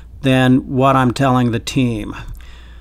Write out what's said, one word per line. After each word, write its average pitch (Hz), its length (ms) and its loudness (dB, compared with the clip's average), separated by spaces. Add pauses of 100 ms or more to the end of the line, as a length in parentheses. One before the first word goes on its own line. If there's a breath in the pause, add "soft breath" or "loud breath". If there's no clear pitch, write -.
(200 loud breath)
than 131 380 4 (100)
what 135 260 2
I'm 127 160 2
telling 127 400 2
the 113 80 -2
team. 117 560 -2 (680 loud breath)